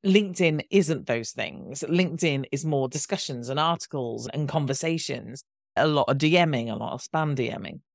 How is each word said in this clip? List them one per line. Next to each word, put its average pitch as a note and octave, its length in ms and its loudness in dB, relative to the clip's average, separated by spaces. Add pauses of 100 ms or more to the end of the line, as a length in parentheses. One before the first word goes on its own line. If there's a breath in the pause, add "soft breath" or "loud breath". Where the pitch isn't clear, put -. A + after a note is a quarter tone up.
LinkedIn F#3 640 4
isn't D#3+ 380 2
those A#2 240 -2
things. B2 580 -8
LinkedIn D#3 600 2
is C#3+ 140 -2
more C#3 220 2
discussions B2+ 600 -6
and C3+ 100 -2
articles C3 720 -2
and D3 180 -2
conversations, C#3+ 960 -4 (320)
a D3 120 4
lot D3 200 4
of C3+ 120 2
D E3 260 6
Ming, A#2+ 240 0
a G#2+ 80 -4
lot A2+ 160 -6
of B2 80 -8
spam D#3 340 -2
D B2 240 -2
Ming. - 220 -12 (120)